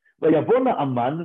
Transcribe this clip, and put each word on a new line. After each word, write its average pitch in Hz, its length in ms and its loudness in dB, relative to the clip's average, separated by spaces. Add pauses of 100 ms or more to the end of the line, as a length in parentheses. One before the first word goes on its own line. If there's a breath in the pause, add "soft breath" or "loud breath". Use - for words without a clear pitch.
(220)
"ויבוא 156 360 2
נעמן 147 680 -2